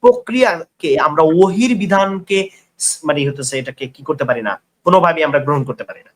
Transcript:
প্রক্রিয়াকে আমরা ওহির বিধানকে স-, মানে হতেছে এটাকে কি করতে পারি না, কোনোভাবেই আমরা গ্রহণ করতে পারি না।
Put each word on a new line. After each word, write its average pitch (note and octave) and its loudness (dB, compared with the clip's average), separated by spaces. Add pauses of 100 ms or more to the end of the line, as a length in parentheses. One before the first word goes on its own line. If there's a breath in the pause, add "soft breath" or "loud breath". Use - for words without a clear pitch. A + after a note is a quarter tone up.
প্রক্রিয়াকে A3+ 0
আমরা D3+ 2
ওহির F#3+ 4
বিধানকে G3 -2 (300 loud breath)
স-, - -4
মানে D3 0
হতেছে C#3 -6
এটাকে C3 -10
কি C3 -18
করতে C#3+ -4
পারি A#2+ -4
না, G2+ -6 (240)
কোনোভাবেই F3 2
আমরা C#3+ 0
গ্রহণ C3+ -2
করতে A#2+ -10
পারি - -18
না। - -20